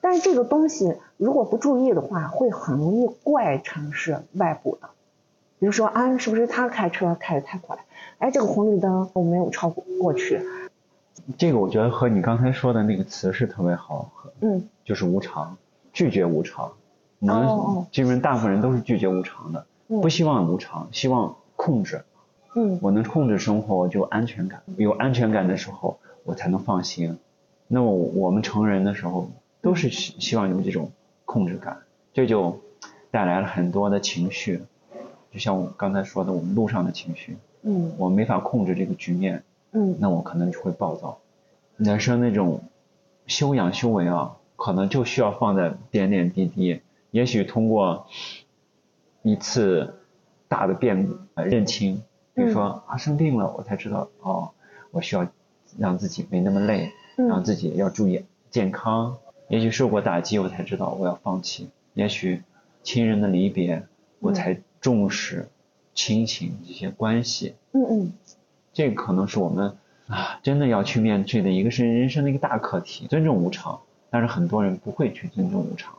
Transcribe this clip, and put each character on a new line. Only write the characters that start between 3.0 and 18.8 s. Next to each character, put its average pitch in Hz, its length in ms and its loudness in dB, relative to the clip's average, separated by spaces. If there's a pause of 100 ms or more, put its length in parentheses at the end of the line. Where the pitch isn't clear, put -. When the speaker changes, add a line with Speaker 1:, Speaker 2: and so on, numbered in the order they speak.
Speaker 1:
怪 226 360 2
成 147 340 -8
是 - 300 -4 (100)
外 170 220 0
部 - 260 -6
的。 - 80 -20 (720)
比 190 80 2
如 208 60 2
说， 220 160 2
啊， 254 300 2
是 233 120 -2
不 214 60 2
是 233 100 4
他 247 220 0
开 220 200 0
车 170 300 0
开 - 160 -4
得 139 60 2
太 160 180 -10
快？ - 180 -12 (420)
哎， 254 120 0
这 269 100 2
个 220 60 2
红 202 240 2
绿 208 80 4
灯 185 340 0
我 185 100 0
没 170 140 2
有 180 140 0
超 - 180 -2
过 - 460 -2
去。 - 260 -2 (960)
Speaker 2:
这 170 160 2
个 120 60 4
我 95 100 2
觉 110 140 2
得 120 80 2
和 123 180 2
你 104 140 4
刚 117 160 2
才 127 140 4
说 127 200 0
的 113 120 2
那 107 120 2
个 95 60 -2
词 95 300 -4
是 120 140 0
特 - 160 -6
别 87 120 2
好， - 360 -10 (300)
Speaker 1:
嗯。 196 280 0 (160)
Speaker 2:
就 107 100 -2
是 92 100 -4
无 90 160 2
常， 82 380 -10 (340)
拒 160 180 2
绝 95 140 2
无 82 180 2
常。 - 300 -8 (460)
我 202 80 0
们 202 100 4
Speaker 1:
哦， - 120 4
哦。 196 420 0
Speaker 2:
基 139 120 0
本 127 100 4
上 127 80 2
大 135 140 2
部 113 80 0
分 107 100 2
人 101 100 2
都 127 100 2
是 120 80 2